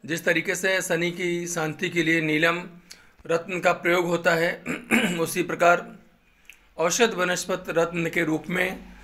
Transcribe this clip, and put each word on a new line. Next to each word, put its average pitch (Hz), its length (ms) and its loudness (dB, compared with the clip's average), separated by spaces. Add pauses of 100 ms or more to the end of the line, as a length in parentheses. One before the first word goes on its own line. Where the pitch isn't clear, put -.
जिस 160 180 -4
तरीके 175 300 2
से 185 280 0
शनि 175 280 0
की 175 360 -4
शांति 156 440 -4
के 170 120 0
लिए 160 180 2
नीलम 165 500 0 (560)
रत्न 170 340 -2
का 175 120 4
प्रयोग 175 340 2
होता 170 280 2
है, 170 300 0
<clears throat> 202 540 0
उसी 165 240 -2
प्रकार 175 560 2 (760)
औषध 175 380 2
वनस्पत 180 540 -2
रत्न 165 420 0
के 170 140 0
रूप 156 240 -2
में 180 440 -4 (120)